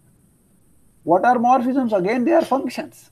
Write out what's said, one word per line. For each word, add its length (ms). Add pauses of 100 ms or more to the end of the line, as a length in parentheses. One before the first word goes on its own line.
(1040)
What 200
are 120
morphisms? 600
Again, 280
they 80
are 120
functions. 680